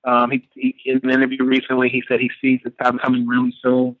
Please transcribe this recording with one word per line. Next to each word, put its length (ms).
Um, 260
he, 220
he, 220
in 180
an 80
interview 320
recently, 460
he 180
said 140
he 100
sees 220
the 80
time 280
coming 280
really 340
soon. 400